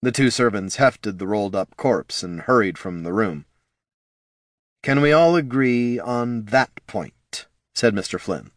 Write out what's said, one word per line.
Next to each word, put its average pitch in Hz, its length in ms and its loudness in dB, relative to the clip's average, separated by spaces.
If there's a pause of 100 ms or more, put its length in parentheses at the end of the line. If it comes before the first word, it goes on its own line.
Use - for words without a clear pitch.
The 123 120 0
two 135 160 4
servants 104 480 0
hefted 107 420 0
the 95 80 -6
rolled-up 101 480 -2
corpse - 480 -2
and 87 180 -10
hurried 104 360 2
from 87 260 -10
the 85 80 -6
room. 90 340 -2 (1400)
Can 139 200 2
we 147 100 4
all 165 240 6
agree 123 640 0
on 120 460 -4
that 127 260 2 (160)
point? - 600 -10 (280)
said 117 180 2
Mister 95 240 -6
Flynn. 73 400 -8